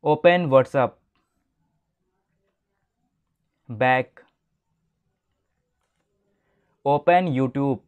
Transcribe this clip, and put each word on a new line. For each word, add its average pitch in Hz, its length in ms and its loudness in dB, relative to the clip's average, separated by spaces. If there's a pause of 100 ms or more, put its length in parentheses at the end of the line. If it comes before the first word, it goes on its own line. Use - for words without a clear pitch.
ओपन 175 420 2
WhatsApp। 131 480 0 (2750)
बैक। 127 520 -2 (2750)
ओपन 165 480 0
YouTube। 131 560 -4